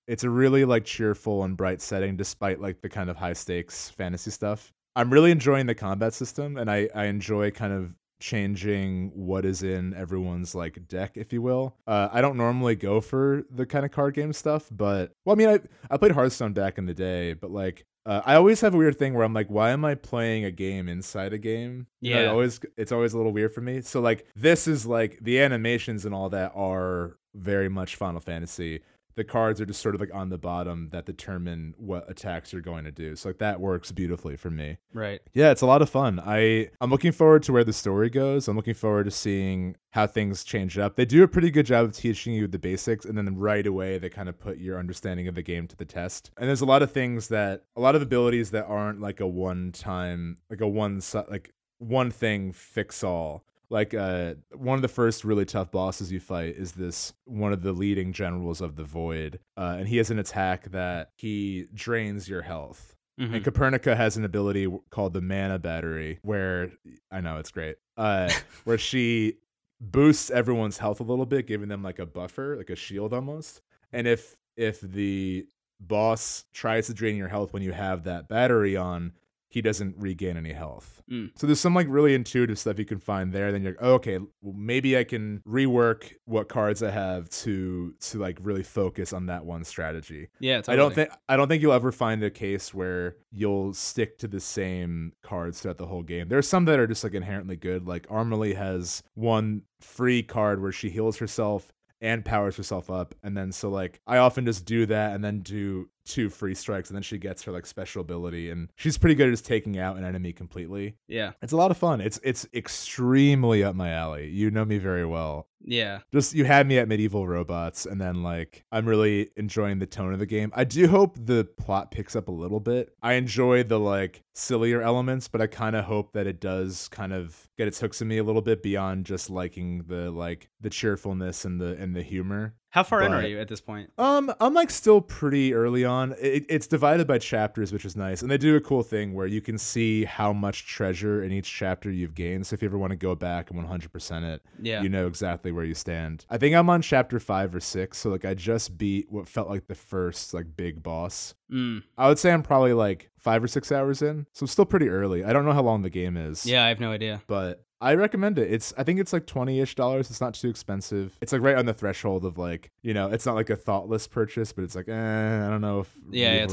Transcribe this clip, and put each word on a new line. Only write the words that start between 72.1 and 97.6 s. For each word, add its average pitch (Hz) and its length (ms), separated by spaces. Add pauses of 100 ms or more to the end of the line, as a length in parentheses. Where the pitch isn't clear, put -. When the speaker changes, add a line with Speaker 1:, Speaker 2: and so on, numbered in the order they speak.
Speaker 1:
like 101 140
a 90 80
shield 104 360
almost. 143 480 (300)
And 120 160
if, - 300 (180)
if 110 240
the 95 640 (360)
boss 110 720
tries 113 340
to 123 60
drain 104 240
your 98 100
health 101 240
when 98 120
you 92 100
have 92 320
that 87 240
battery 110 480
on, 87 340 (380)
he 123 120
doesn't 107 360
regain 92 400
any 80 160
health. 76 560
Speaker 2:
Mm. 117 280
Speaker 1:
So 147 100
there's 147 120
some, 175 140
like, 180 160
really 143 240
intuitive 120 460
stuff 101 200
you 104 60
can 101 140
find 95 320
there. 101 200
Then 101 120
you're 95 100
like, - 80
"Oh, 127 120
okay, 123 240
well, 98 360
maybe 127 440
I 123 60
can 107 440
rework 120 640 (140)
what 110 240
cards 104 340
I 104 80
have 92 380
to, 92 680
to, - 200
like, 92 220
really 95 220
focus 95 500
on 90 140
that 87 180
one 85 180
strategy." 80 640 (120)
Speaker 2:
Yeah, 131 280
Speaker 1:
I 127 80
don't 143 140
Speaker 2:
totally. 151 180
Speaker 1:
thi-, - 80 (140)
I 135 80
don't 139 100
think 156 140
you'll 151 120
ever 127 180
find 110 320
a 104 60
case 98 440
where 90 420 (160)
you'll 98 420
stick - 460
to 117 80
the 98 140
same 87 720 (100)
cards 85 380
throughout 90 160
the 90 100
whole 87 160
game. 85 240
There 117 100
are 143 60
some 180 220
that 156 140
are 117 80
just, 110 160
like, 98 100
inherently 95 420
good. 90 320